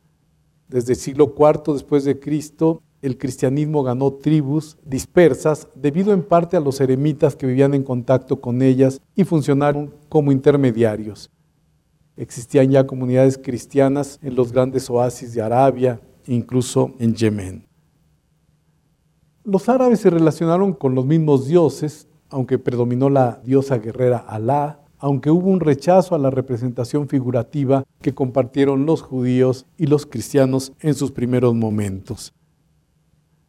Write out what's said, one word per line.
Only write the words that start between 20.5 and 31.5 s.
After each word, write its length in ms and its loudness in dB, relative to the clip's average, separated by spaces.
con 200 -2
los 120 -2
mismos 420 2
dioses, 600 0
aunque 300 -4
predominó 500 -2
la 340 2
diosa 360 0
guerrera 380 -2
Alá, 600 -4
aunque 320 -2
hubo 180 2
un 100 2
rechazo 540 2
a 60 0
la 100 0
representación 800 -4
figurativa 720 -2
que 140 -4
compartieron 720 0
los 160 0
judíos 640 -2
y 100 -2
los 180 0
cristianos 720 -2
en 140 -2
sus 180 -4
primeros 440 0